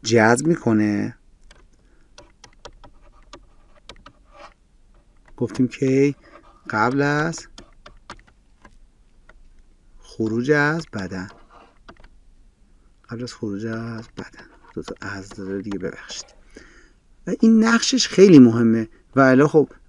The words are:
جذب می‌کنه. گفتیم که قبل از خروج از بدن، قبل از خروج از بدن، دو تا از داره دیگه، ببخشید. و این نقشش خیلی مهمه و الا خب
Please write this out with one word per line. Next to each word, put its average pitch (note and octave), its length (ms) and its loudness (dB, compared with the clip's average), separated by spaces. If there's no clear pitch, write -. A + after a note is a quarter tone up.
جذب A#2 440 2
می‌کنه. G#2+ 680 -2
گفتیم B2 320 -4
که C3+ 460 0
قبل A#2+ 320 0
از D3+ 440 -4
خروج A2+ 520 -6
از D3+ 420 0
بدن، F#2 360 -10
قبل A#2 120 -12
از A#2+ 120 -14
خروج G#2 320 -10
از A2+ 500 -12
بدن، - 300 -20
دو D#2+ 80 -12
تا - 180 -14
از G2 280 -14
داره G2 340 -10
دیگه، G2+ 160 -10
ببخشید. - 460 -14
و F3+ 140 -6
این A3+ 240 4
نقشش A#3 440 -2
خیلی F#3 300 8
مهمه A2+ 500 4
و C3+ 40 2
الا C3+ 280 4
خب D3 200 2